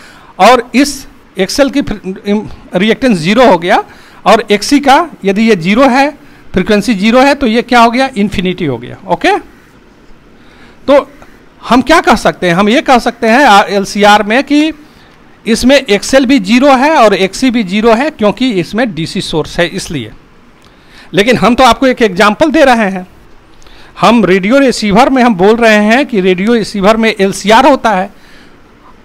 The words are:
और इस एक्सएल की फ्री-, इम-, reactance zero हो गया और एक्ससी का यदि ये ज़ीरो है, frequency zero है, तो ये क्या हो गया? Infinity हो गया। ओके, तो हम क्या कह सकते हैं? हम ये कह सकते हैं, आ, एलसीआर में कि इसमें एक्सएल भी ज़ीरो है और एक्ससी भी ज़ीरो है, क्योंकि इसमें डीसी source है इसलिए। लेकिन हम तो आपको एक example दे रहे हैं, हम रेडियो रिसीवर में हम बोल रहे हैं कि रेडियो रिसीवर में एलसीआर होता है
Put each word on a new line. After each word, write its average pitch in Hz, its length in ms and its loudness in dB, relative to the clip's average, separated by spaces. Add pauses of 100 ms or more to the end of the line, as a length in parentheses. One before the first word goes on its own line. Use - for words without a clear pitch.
(400)
और 233 360 2
इस 285 320 -2 (300)
एक्सएल 220 320 -2
की 277 120 -2
फ्री-, 190 460 -10
इम-, - 480 -6
reactance 214 420 0
zero 214 280 2
हो 185 120 4
गया 196 260 -2 (420)
और 208 260 2
एक्ससी 208 280 0
का 285 300 2 (160)
यदि 202 240 0
ये 214 60 2
ज़ीरो 202 320 0
है, 277 300 0 (360)
frequency 208 400 -2
zero 226 280 2
है, 277 120 2
तो 285 140 -2
ये 226 140 0
क्या 240 180 0
हो 233 120 4
गया? 262 260 -2
Infinity 185 480 -4
हो 127 120 -4
गया। 123 200 -16 (100)
ओके, 302 300 -2 (1500)
तो 277 240 2 (580)
हम 240 120 2
क्या 330 200 2
कह 269 140 0
सकते 185 320 -4
हैं? 170 60 0
हम 196 160 0
ये 262 120 0
कह 262 160 2
सकते 226 300 -4
हैं, 247 180 2
आ, 208 160 4
एलसीआर 202 600 0
में 220 200 0
कि 302 300 -2 (720)
इसमें 240 320 2
एक्सएल 254 480 0
भी 262 140 2
ज़ीरो 247 360 2
है 294 200 0
और 220 180 4
एक्ससी 190 380 -2
भी 233 120 -2
ज़ीरो 208 300 0
है, 269 160 -2
क्योंकि 254 420 -2
इसमें 202 440 -4
डीसी 160 260 -8
source - 380 -6
है 175 80 0
इसलिए। 151 440 -10 (1000)
लेकिन 202 240 0
हम 226 180 0
तो 262 80 2
आपको 254 240 2
एक 254 140 -2
example 214 500 0
दे 294 140 2
रहे 226 240 2
हैं, 185 180 -10 (920)
हम 214 240 4
रेडियो 196 320 2
रिसीवर 240 520 2
में 262 140 0
हम 240 120 2
बोल 196 200 2
रहे 226 200 2
हैं 214 300 0
कि 202 160 -4
रेडियो 190 320 0
रिसीवर 208 440 0
में 220 220 -2
एलसीआर 208 500 2
होता 254 200 0
है 196 200 -4 (960)